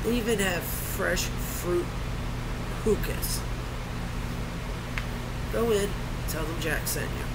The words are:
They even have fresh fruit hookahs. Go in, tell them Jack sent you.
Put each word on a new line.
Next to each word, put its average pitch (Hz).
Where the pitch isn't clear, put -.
They 233
even 226
have 180
fresh -
fruit -
hookahs. -
Go 226
in, 202
tell 160
them 160
Jack 151
sent 135
you. 120